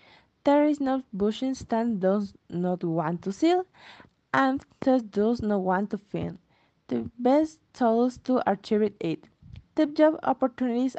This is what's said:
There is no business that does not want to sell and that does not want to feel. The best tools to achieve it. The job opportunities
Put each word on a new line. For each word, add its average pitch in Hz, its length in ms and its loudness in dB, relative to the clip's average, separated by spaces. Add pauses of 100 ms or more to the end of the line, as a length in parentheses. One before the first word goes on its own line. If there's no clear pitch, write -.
(460)
There 285 180 6
is 302 160 2
no 262 240 -2 (140)
business 220 520 -2
that 226 300 0
does 196 340 0 (160)
not 180 340 -2
want 165 400 -2
to 196 100 -4
sell 359 320 2 (680)
and 269 300 0 (180)
that 254 300 0
does 220 300 0
not 208 200 0
want 185 280 0
to 208 80 -6
feel. 170 400 -8 (520)
The 233 280 -4
best 277 420 2 (140)
tools 240 500 2
to 254 260 0
achieve 208 500 -2
it. 165 240 -4 (520)
The 311 100 2
job 302 380 2
opportunities 254 760 -2